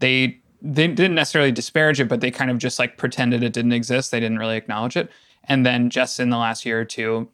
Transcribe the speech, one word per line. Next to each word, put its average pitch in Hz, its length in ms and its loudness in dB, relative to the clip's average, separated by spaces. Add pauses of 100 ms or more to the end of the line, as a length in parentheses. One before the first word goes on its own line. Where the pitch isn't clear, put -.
They, 131 400 2 (200)
they 151 280 0
didn't 175 260 2
necessarily 143 380 2
disparage 147 480 2
it, 120 80 0
but 120 120 0
they 123 120 0
kind 131 180 -2
of 123 80 0
just, 123 200 -4
like, 123 180 -2
pretended 123 480 0
it 117 80 0
didn't 120 200 2
exist. 123 380 0
They 120 100 -2
didn't 113 180 -2
really 113 180 -2
acknowledge 110 400 -6
it. - 140 -2 (340)
And 131 220 2
then 120 240 2
just 127 300 -2
in 123 100 0
the 120 80 0
last 113 260 -2
year 113 160 -2
or 113 40 -2
two, 113 500 -4